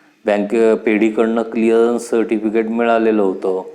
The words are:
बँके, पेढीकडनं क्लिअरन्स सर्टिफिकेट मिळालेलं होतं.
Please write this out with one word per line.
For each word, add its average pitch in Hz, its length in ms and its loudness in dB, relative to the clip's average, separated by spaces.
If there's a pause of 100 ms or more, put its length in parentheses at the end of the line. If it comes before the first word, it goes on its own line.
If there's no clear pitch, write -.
(260)
बँके, 110 480 2
पेढीकडनं 113 680 0
क्लिअरन्स 113 680 0
सर्टिफिकेट 110 580 -2
मिळालेलं 113 560 0
होतं. 95 400 -2 (120)